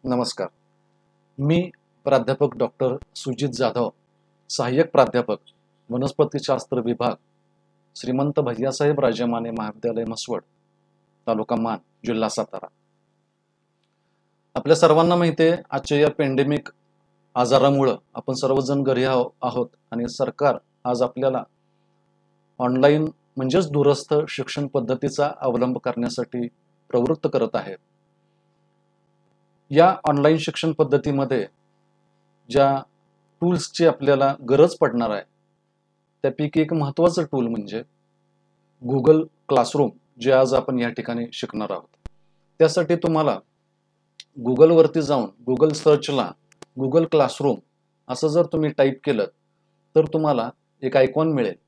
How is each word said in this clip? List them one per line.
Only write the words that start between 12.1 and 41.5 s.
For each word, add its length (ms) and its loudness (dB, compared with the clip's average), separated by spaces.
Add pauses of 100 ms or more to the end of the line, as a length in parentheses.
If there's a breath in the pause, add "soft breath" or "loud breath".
सातारा. 380 -8 (1900)
आपल्या 200 2
सर्वांना 400 4
माहिती 280 2
आहे, 180 2 (100)
आजच्या 280 -2
या 100 4
pandemic 600 -2 (680)
आजारामुळं 600 4 (200)
आपण 180 -6
सर्वजण 500 0
घरी 200 0
आहो-, 260 0 (120)
आहोत 260 -4 (240)
आणि 160 -6
सरकार 500 -2 (260)
आज 180 -2
आपल्याला 420 -2 (1160)
online 460 4 (320)
म्हणजेच 340 -2
दूरस्थ 420 0 (160)
शिक्षण 380 -6
पद्धतीचा 640 -2 (100)
अवलंब 360 0
करण्यासाठी 680 -6 (420)
प्रवृत्त 440 0
करत 200 0
आहे. 220 -6 (1900)
या 340 6
online 340 4
शिक्षण 340 -4
पद्धतीमध्ये 760 0 (1000)
ज्या 320 2 (600)
टूल्सची 440 0
आपल्याला 500 2 (140)
गरज 260 6
पडणार 340 0
आहे, 120 -4 (1000)
त्यापैकी 400 -2
एक 120 0
महत्त्वाचं 500 0
tool 240 -2
म्हणजे 360 -8 (1040)
Google 380 4 (240)
Classroom, 400 2 (300)
जे 120 0
आज 220 4
आपण 260 0
या 100 -2
ठिकाणी 440 -8
शिकणार 380 -8